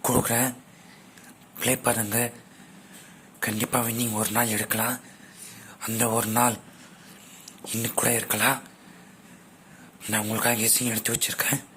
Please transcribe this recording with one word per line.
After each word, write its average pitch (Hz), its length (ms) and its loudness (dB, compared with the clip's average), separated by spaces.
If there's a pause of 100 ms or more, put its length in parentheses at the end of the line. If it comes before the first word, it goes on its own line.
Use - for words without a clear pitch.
கொடுக்குறேன். 123 420 2 (1080)
ப்ளே 127 140 2 (120)
பண்ணுங்க. 113 380 2 (1200)
கண்டிப்பா 107 340 0 (100)
வின்னிங் 113 320 -2
ஒரு 107 160 0
நாள் 113 180 2
எடுக்கலாம். - 420 0 (920)
அந்த 113 280 2
ஒரு 110 220 0
நாள் 120 200 4 (1160)
இன்னைக்கு 117 260 -2
கூட 120 200 4
இருக்கலாம். 113 380 2 (1500)
நான் 107 160 0
உங்களுக்காக 110 400 2
கெஸ்ஸிங் 117 300 2
எடுத்து 113 220 0
வச்சிருக்கேன் - 480 0 (120)